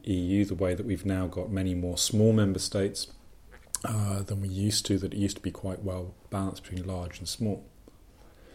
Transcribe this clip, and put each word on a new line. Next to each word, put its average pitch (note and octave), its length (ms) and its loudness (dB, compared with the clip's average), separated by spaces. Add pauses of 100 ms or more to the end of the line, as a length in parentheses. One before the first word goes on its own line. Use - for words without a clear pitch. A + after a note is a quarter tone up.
E G2+ 60 2
U, F#2 320 4
the F#2+ 100 -4
way F2+ 200 2
that G2 100 -6
we've G2 200 -4
now F#2 220 0
got F2 240 -4
many F#2 240 0
more F2 220 -2
small A2 340 6
member G2+ 280 4
states, - 480 -2 (760)
uh, G2+ 400 0
than G2 180 -2
we G2 60 -2
used G2 360 2
to, G2 140 2
that F#2+ 160 -2
it G2+ 40 -4
used G2+ 180 0
to - 80 -14
be F2+ 80 -2
quite F#2 320 -6
well F2+ 320 -4 (160)
balanced F#2+ 320 -2
between F2+ 240 -6
large F2+ 320 -6
and F2 80 -8
small. G#2 360 -2 (920)